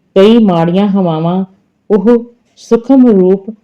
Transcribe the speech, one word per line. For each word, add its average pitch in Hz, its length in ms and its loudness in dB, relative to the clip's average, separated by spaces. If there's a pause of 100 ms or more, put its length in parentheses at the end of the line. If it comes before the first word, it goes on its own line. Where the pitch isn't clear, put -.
(160)
ਕਈ 214 220 4
ਮਾੜੀਆਂ 185 500 0
ਹਵਾਵਾਂ 180 580 -4 (460)
ਉਹ 226 420 -2 (220)
ਸੂਖਮ 247 520 0
ਰੂਪ 196 420 0 (140)